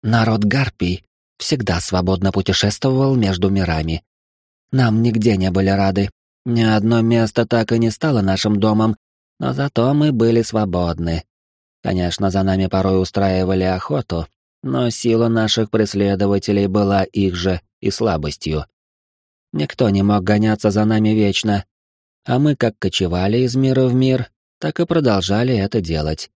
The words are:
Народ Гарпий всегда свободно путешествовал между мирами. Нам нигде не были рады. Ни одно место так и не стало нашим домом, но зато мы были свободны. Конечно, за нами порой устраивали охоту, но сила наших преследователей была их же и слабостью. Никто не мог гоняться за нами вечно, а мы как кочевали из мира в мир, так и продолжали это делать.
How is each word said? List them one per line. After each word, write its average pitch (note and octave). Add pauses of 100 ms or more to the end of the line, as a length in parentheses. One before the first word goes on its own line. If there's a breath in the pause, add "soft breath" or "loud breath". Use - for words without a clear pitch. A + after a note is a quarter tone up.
Народ A2
Гарпий G#2 (340)
всегда G2
свободно F#2
путешествовал C3
между G2
мирами. E2 (680)
Нам A#2
нигде A2+
не F#2
были F#2+
рады. G2 (340)
Ни A#2+
одно A2+
место A2+
так A2+
и A#2
не A2+
стало C3+
нашим G2
домом, A2 (440)
но C3
зато C3+
мы D3
были A#2
свободны. E2+ (580)
Конечно, F#2
за F#2+
нами F#2+
порой F#2+
устраивали F#2
охоту, F#2 (400)
но B2+
сила A#2
наших A2+
преследователей G2+
была G2
их F#2
же F2+ (200)
и G2
слабостью. D#2 (840)
Никто C#3+
не G2
мог G2+
гоняться G#2+
за G#2+
нами G#2+
вечно, G#2 (600)
а B2+
мы D3
как A2+
кочевали F#2
из B2
мира C3
в B2
мир, C3 (280)
так D#3
и E3+
продолжали A#2+
это G2+
делать. D#2